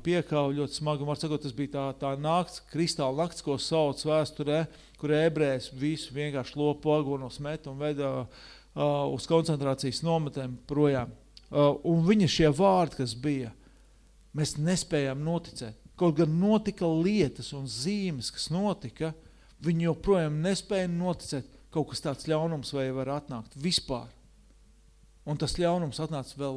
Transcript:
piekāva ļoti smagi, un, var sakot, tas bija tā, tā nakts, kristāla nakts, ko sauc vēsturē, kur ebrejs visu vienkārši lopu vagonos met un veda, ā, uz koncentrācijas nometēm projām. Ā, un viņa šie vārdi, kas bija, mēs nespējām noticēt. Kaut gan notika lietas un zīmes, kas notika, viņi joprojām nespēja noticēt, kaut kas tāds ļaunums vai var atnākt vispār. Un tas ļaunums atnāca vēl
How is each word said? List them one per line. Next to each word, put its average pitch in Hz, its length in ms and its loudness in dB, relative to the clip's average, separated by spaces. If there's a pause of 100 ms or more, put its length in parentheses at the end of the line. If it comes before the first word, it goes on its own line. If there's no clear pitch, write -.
piekāva 151 520 0
ļoti 143 220 -4
smagi, 151 260 -2
un, 147 60 -4
var 147 100 -4
sakot, 151 240 -2
tas 127 120 -8
bija 143 180 -6
tā, 139 120 -4 (180)
tā 139 160 -2
nakts, 165 420 -2 (100)
kristāla 147 520 0
nakts, - 200 -8
ko 143 160 0
sauc 151 440 0
vēsturē, 151 580 2 (380)
kur 147 160 0
ebrejs 151 560 4
visu 147 440 -2
vienkārši 143 440 -4
lopu 147 320 2
vagonos 139 480 -2
met 147 280 -6
un 135 120 -10
veda, 143 400 0
ā, - 680 -6 (220)
uz 135 200 -4
koncentrācijas 143 760 2
nometēm 143 520 -2 (120)
projām. 143 440 2 (380)
Ā, 147 160 4 (180)
un 165 220 4
viņa 202 240 6
šie 151 240 6
vārdi, 185 460 4
kas 120 160 -2
bija, 127 340 -4 (880)
mēs 147 200 -2
nespējām 147 680 0
noticēt. 160 520 -6 (240)
Kaut 170 160 4
gan 156 240 4
notika 208 480 2
lietas 165 640 2
un 139 160 -8
zīmes, 156 640 -4
kas - 160 -8
notika, 160 640 -2 (480)
viņi 165 300 2
joprojām 165 500 2
nespēja 190 480 0
noticēt, 170 600 -4 (220)
kaut 156 220 -2
kas - 120 -8
tāds 143 260 -4
ļaunums 156 420 -2
vai 135 220 -2
var 131 240 -4
atnākt 131 420 -12
vispār. 135 480 -4 (1160)
Un 147 120 -4
tas 151 200 -2
ļaunums 170 440 0
atnāca 151 360 -8
vēl 139 180 -4